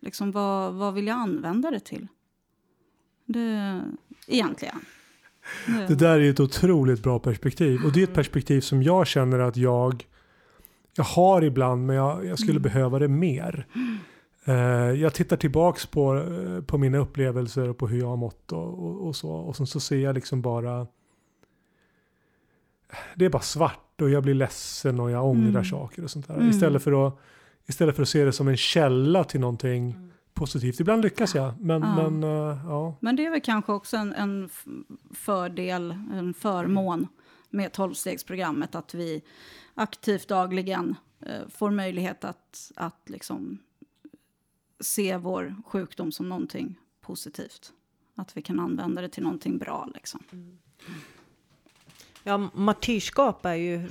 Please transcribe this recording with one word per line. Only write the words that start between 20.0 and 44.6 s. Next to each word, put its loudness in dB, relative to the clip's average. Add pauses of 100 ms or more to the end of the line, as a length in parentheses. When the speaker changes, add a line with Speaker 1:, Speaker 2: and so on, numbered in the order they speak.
Speaker 2:
liksom, -4
bara, -4 (2250)
det 4
är 4
bara 0
svart -2
och 4
jag 4
blir 4
ledsen -2
och 0
jag 0
ångrar 6
Speaker 1:
Mm. 2
Speaker 2:
saker -8
och -8
sånt -10
där. -10
Speaker 1:
Mm. 4
Speaker 2:
Istället 4
för 4
att, -2 (480)
istället 2
för 0
att 2
se 4
det 4
som 0
en 4
källa 4
till -2
någonting -2
Speaker 3:
Mm. -14 (240)
Speaker 2:
positivt. -2
Ibland 4
lyckas 0
jag, -2
men, 0
Speaker 1:
Ja. 2
Speaker 2:
men, -2
eh, -2
ja. -4
Speaker 1:
Men 0
det 0
är -4
väl -2
kanske -2
också -6
en, -4
en -4
f-, -16 (500)
fördel, -4 (220)
en -4
förmån -2 (440)
med -4
tolvstegsprogrammet, -6
att -12
vi -6 (520)
aktivt -4
dagligen, -2 (320)
eh, -10
får -4
möjlighet -4
att, -16
att, -10
liksom, -12 (1200)